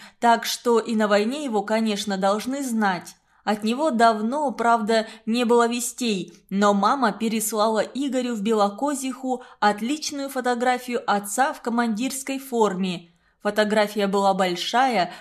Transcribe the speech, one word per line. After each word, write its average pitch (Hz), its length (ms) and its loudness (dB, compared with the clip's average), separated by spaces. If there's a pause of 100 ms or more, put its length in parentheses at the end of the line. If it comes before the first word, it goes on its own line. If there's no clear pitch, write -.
(180)
так 233 280 2
что 233 320 2
и 220 180 -2
на 214 120 2
войне 220 360 2
его, 220 180 -2
конечно, 208 540 -2
должны 214 460 0
знать. 214 540 -2 (280)
От 208 180 -2
него 254 280 0
давно, 233 600 2
правда, 226 540 2 (200)
не 240 180 0
было 233 240 4
вестей, 233 640 -4 (160)
но 202 240 4
мама 220 400 2
переслала 220 680 0
Игорю 247 540 -2
в 208 80 -6
Белокозиху 247 1000 -2 (180)
отличную 277 720 -2
фотографию 247 760 -2
отца 202 460 0
в - 80 -14
командирской 240 800 -4
форме. 190 720 -2 (320)
Фотография 208 640 2
была 196 260 4
большая, 190 880 0